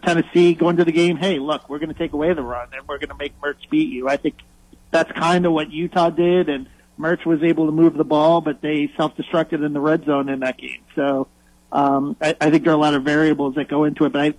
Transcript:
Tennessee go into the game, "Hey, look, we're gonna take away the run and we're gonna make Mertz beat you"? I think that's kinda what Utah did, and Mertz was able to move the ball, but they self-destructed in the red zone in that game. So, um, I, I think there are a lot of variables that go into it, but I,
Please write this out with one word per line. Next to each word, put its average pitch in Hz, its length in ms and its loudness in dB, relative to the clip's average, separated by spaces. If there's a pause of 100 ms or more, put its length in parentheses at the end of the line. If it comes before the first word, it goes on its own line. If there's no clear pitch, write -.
Tennessee 175 520 2
go 165 160 2
into 170 160 4
the 165 60 0
game, 170 260 2
"Hey, 180 200 -2
look, 147 300 -6
we're 143 100 -8
gonna 160 140 -6
take 160 220 -8
away 151 180 0
the 156 100 -2
run 123 300 -10
and 131 160 -16
we're 147 80 -8
gonna 139 220 -10
make 143 240 -10
Mertz 143 260 -8
beat 156 240 0
you"? 127 160 -6
I 139 80 0
think 147 200 -6 (540)
that's 165 220 0
kinda 180 380 0
what 156 200 -2
Utah 170 380 0
did, 175 400 2
and 135 180 -6 (320)
Mertz 165 280 -2
was 160 160 0
able 160 240 2
to 151 60 0
move 160 200 6
the 151 120 -2
ball, 156 360 4
but 151 220 -6
they 151 340 -2
self-destructed 156 680 -2
in 151 120 -4
the 143 60 -2
red 151 260 0
zone 139 240 0
in 135 100 -4
that 131 160 -4
game. 131 240 -16 (140)
So, 139 340 -2 (420)
um, 139 520 0
I, 156 180 0
I 151 80 2
think 151 160 2
there 165 80 4
are 156 40 4
a 151 40 2
lot 151 140 2
of 139 80 0
variables 147 540 0
that 143 120 -4
go 151 160 0
into 151 220 0
it, 131 80 -2
but 143 80 0
I, 151 160 0